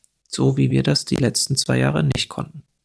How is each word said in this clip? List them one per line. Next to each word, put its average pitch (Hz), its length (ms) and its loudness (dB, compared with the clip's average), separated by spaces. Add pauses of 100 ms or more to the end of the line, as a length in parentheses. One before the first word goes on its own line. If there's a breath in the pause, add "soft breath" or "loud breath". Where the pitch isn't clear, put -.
(260)
so 135 300 0
wie 135 160 2
wir 131 120 2
das 143 200 0
die - 140 -2
letzten 135 400 0
zwei 127 220 0
Jahre 139 220 0
nicht 131 280 0
konnten. - 340 -10 (220)